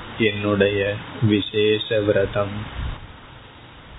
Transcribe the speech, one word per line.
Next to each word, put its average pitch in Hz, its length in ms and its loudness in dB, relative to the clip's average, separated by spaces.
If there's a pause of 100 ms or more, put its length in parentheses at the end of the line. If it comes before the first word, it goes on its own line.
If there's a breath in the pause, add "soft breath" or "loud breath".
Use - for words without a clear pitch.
(180)
என்னுடைய 101 760 2 (280)
விசேஷ 107 800 2
விரதம். 101 560 0 (1400)